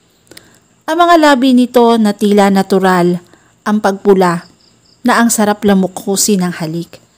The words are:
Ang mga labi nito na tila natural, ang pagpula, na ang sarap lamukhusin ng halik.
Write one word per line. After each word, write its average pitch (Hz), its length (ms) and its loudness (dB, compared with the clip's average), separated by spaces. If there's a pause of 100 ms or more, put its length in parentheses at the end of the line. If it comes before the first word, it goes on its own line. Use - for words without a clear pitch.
(880)
Ang 320 160 -4
mga 339 160 4
labi 269 400 2
nito 240 400 2
na 208 160 0
tila 202 400 0
natural, 185 640 0 (480)
ang 214 160 -2
pagpula, 190 640 0 (560)
na 226 160 0
ang 233 80 2
sarap 208 400 -2
lamukhusin 196 800 -2
ng 175 160 -6
halik. 165 400 -12 (160)